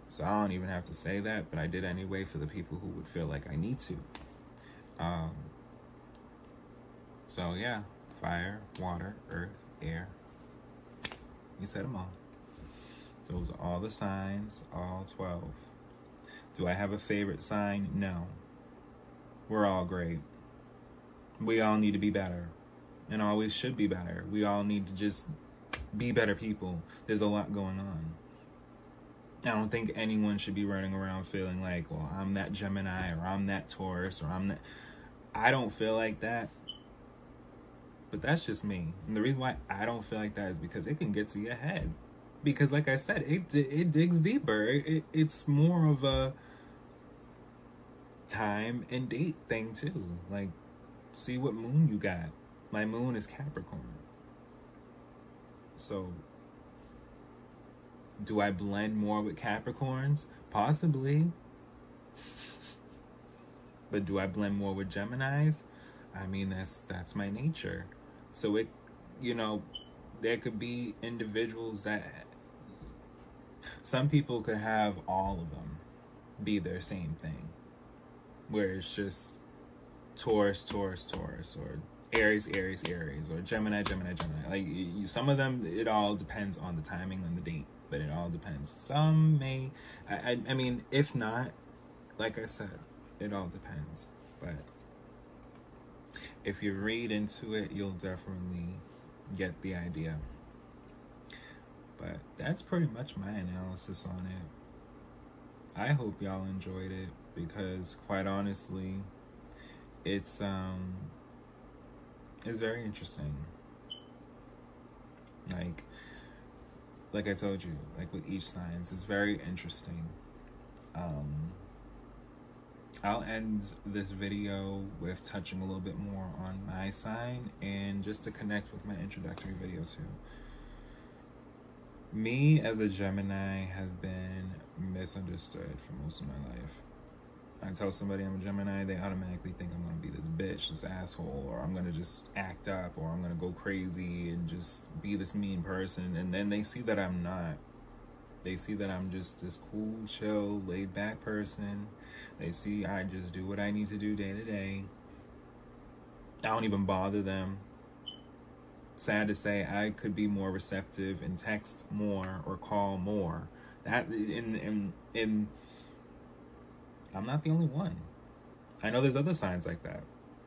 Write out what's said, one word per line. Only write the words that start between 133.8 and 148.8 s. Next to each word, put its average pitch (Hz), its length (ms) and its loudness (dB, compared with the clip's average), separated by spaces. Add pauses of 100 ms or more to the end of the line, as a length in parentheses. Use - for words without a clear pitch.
been 92 580 -4 (260)
misunderstood 92 960 -4 (100)
for 67 180 -8
most 80 180 -6
of 71 60 -6
my 69 220 -6
life. 62 320 -8 (800)
I 98 100 -4
tell 95 200 0
somebody 98 320 0
I'm 95 160 0
a 92 40 -2
Gemini, 98 420 0
they 95 120 0
automatically 92 600 -2
think 87 180 -4
I'm 87 80 -2
gonna 85 120 -2
be 78 140 -4
this 78 180 -4
bitch, 87 420 0
this 80 160 -6
asshole, 82 640 -4
or 58 100 -2
I'm 78 160 0
gonna 90 160 2
just - 460 -2
act 98 320 -4
up, 92 260 0
or 80 140 -2
I'm 87 120 0
gonna 87 120 0
go 87 180 0
crazy 90 800 0
and 85 180 0
just 90 380 -4 (160)
be 101 160 2
this 95 180 -2
mean 98 260 0
person. 90 540 0
And 90 180 2
then 101 160 4
they 104 140 4
see - 180 -6
that 107 180 4
I'm 90 240 2
not. 85 340 -2 (880)
They 92 140 -2
see 107 160 -4
that 98 160 0